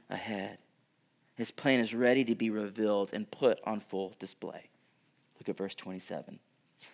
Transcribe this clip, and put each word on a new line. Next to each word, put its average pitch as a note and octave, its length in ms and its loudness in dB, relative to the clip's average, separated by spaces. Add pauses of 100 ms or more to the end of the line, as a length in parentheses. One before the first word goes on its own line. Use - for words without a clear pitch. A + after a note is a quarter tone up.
(100)
a G2+ 60 -2
head. G2+ 420 -6 (800)
His A2+ 140 -4
plan C3 300 4
is A2+ 140 0
ready B2 320 6
to A#2 80 2
be A2 160 0
revealed G#2 640 0
and G#2+ 140 -4
put - 360 4
on G#2+ 160 -2
full F#2+ 380 -4
display. E2+ 500 -12 (720)
Look - 80 -8
at F#2+ 80 -4
verse G2 180 -4
twenty-seven. F#2 640 -10 (560)